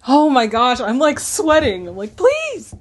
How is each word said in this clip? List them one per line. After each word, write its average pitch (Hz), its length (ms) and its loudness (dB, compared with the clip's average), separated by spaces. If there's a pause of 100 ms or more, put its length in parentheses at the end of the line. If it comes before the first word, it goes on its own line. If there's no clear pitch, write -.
Oh 294 220 4
my 254 180 2
gosh, 233 340 0
I'm, 226 180 -2
like, 294 200 2
sweating. 285 680 0
I'm 175 80 -12
like, 208 200 -12
Please. 539 640 -2